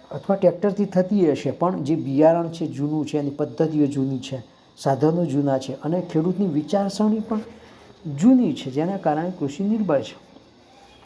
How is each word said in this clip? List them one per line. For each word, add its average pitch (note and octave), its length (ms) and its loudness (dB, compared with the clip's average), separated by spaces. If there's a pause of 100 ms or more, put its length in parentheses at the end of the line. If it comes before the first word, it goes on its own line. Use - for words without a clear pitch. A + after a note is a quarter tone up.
(120)
અથવા F#3+ 240 -2
ટ્રેક્ટરથી F#3+ 500 2
થતી F#3 460 2
હશે, C3+ 200 -2
પણ F3 320 -2
જે D3+ 120 0
બિયારણ D#3 540 4
છે E3 180 -6
જૂનું C#3+ 380 -2
છે, - 120 -4
એની C#3+ 120 -2
પદ્ધતિઓ D3+ 560 0
જૂની C3+ 340 -2
છે, B2+ 240 -10 (340)
સાધનો D3+ 480 2
જૂના C#3 320 0
છે C3 160 -6
અને E3 280 -4
ખેડૂતની F3+ 460 0
વિચારસરણી G3 720 0
પણ G#3+ 200 -4 (760)
જૂની G#3+ 380 4
છે, C3 180 -8
જેના E3 260 -2
કારણે E3 420 -2
કૃષિ C#3+ 240 -4
નિર્બળ G3 380 0
છે. - 300 -14 (760)